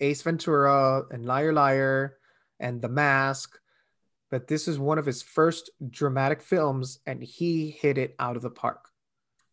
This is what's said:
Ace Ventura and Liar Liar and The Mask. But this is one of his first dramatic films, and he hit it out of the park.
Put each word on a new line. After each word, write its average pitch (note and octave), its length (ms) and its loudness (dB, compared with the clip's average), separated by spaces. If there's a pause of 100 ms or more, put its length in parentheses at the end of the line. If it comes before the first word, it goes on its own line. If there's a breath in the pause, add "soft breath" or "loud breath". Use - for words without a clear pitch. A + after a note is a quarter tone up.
Ace C#3+ 220 0
Ventura C#3 880 2
and A#2+ 140 -10
Liar C#3 280 0
Liar C3+ 640 2 (420 soft breath)
and B2 220 -6
The A#2 80 -4
Mask. C3+ 680 0 (760)
But C3 160 -6
this D3+ 200 -2
is D#3 100 -2
one D3 200 0
of D3 80 -2
his C3+ 160 -4
first - 480 0 (200)
dramatic C3+ 520 0
films, C3+ 640 -2
and B2+ 180 -10
he D#3+ 460 -4
hit C#3+ 280 0
it C3 220 -4
out B2 160 -4
of A#2 60 -8
the B2 80 -6
park. - 400 -6 (640)